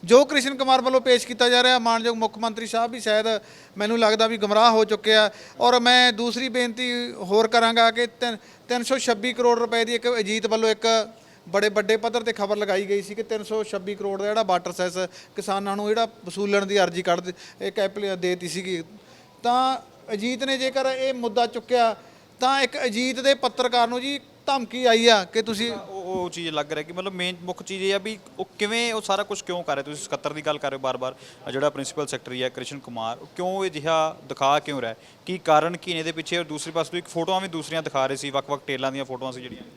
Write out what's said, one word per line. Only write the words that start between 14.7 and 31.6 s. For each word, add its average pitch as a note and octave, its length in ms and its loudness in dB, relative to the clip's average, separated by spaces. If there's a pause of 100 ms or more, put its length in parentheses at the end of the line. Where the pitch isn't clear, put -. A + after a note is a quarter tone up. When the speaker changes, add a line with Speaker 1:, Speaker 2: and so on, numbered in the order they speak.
Speaker 1:
ਸੈਸ F3+ 260 -4 (380)
ਕਿਸਾਨਾਂ G3 400 -4
ਨੂੰ G#3 120 -4
ਜਿਹੜਾ A3 200 0 (160)
ਵਸੂਲਣ G3+ 420 0
ਦੀ G3+ 120 2
ਅਰਜ਼ੀ F3 240 2
ਕੱਢ F3 180 2
ਦੇ-, F3+ 120 -10 (280)
ਇੱਕ G3 180 -4
ਐਪਲੀ-, G3 380 -2
ਦੇਤੀ F3+ 320 -2
ਸੀਗੀ। F3 360 -6 (580)
ਤਾਂ B3+ 340 2 (360)
ਅਜੀਤ A#3 320 -4
ਨੇ C4+ 140 -2
ਜੇਕਰ C4 280 -2
ਇਹ C4 280 -2
ਮੁੱਦਾ A#3 320 0
ਚੁੱਕਿਆ A#3 500 0 (440)
ਤਾਂ C4+ 220 2
ਇੱਕ B3+ 220 -2
ਅਜੀਤ B3 360 -2
ਦੇ C4+ 140 4
ਪੱਤਰਕਾਰ B3 540 0
ਨੂੰ B3 120 -4
ਜੀ C#4 200 -6 (260)
ਧਮਕੀ B3+ 380 -2
ਆਈ A3+ 220 6
ਆ G#3+ 180 8
ਕਿ G#3+ 180 -2
ਤੁਸੀਂ A3 300 -4
Speaker 2:
ਉਹ, G3 300 -10
ਉਹ F3+ 280 -4
ਚੀਜ਼ E3+ 180 -8
ਲੱਗ D3+ 240 -4
ਰਿਹਾ D3+ 100 -6
ਕਿ D#3 100 -12
ਮਤਲਬ F#3 200 -6
ਮੇਨ F3+ 300 -4
ਮੁੱਖ F3 200 -10
ਚੀਜ਼ F#3+ 200 -8
ਇਹ F#3+ 120 0
ਆ G3+ 40 0
ਵੀ G#3 200 -8 (200)
ਉਹ F#3+ 100 -8 (100)
ਕਿਵੇਂ, A3+ 360 -2
ਉਹ A3 60 -4
ਸਾਰਾ G3 220 -2
ਕੁਛ G3+ 200 -8
ਕਿਉਂ F3+ 200 -6
ਕਰ D3+ 120 -4
ਰਹੇ? C#3 80 -4
ਤੁਸੀਂ D3 220 -12
ਸਕੱਤਰ D3 280 -6
ਦੀ D3+ 100 -12
ਗੱਲ D3 160 -2
ਕਰ C#3+ 120 -4
ਰਹੇ C3+ 60 -8
ਹੋ C3 60 -10
ਬਾਰ-ਬਾਰ, B2+ 320 -4 (320)
ਆਹ - 60 -10
ਜਿਹੜਾ C#3 180 2